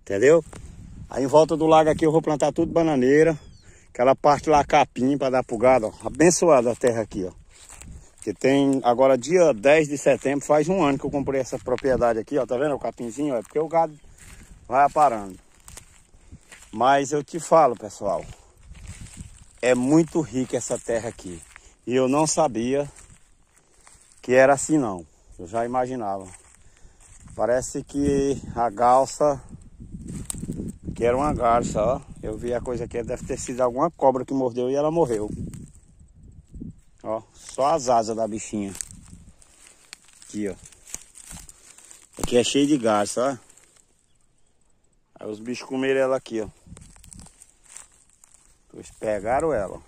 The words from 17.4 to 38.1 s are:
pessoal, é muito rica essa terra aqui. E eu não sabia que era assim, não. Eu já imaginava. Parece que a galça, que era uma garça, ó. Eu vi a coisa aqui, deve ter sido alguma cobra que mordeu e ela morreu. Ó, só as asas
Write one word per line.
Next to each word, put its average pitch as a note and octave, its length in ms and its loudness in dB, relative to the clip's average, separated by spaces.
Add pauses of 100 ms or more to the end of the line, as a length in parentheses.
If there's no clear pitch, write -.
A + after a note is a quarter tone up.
pessoal, G2 480 -6 (1400)
é B2 140 2
muito D3+ 480 2
rica B2+ 340 -4
essa A#2+ 220 -4
terra A2+ 320 -4
aqui. F2 320 -16 (440)
E B2 80 -4
eu C3 140 2
não D3 180 2
sabia C#3 640 -2 (1300)
que A#2+ 100 -2
era C3 220 8
assim, D#3 240 0
não. F#2+ 280 -4 (320)
Eu F2+ 80 -14
já A2+ 180 -4
imaginava. A#2+ 640 -4 (1080)
Parece B2 480 -2
que C#3 580 -2 (140)
a A#2+ 160 -2
galça, C3 720 2 (1500)
que A2 100 -4
era A#2+ 120 2
uma B2+ 180 -2
garça, A#2 480 0
ó. B2 180 -2 (220)
Eu G#2+ 160 -8
vi A#2+ 160 -6
a A#2 60 -4
coisa A#2+ 240 -8
aqui, A#2+ 180 -8
deve A#2+ 240 -8
ter C3 100 -8
sido B2+ 240 -8
alguma B2+ 300 0
cobra C3 340 2
que - 80 -8
mordeu B2 380 -2
e C3+ 60 0
ela D3+ 140 0
morreu. A#2+ 380 0 (1700)
Ó, A2 200 -6 (120)
só C#3+ 400 -2
as C3 140 -4
asas A#2 260 2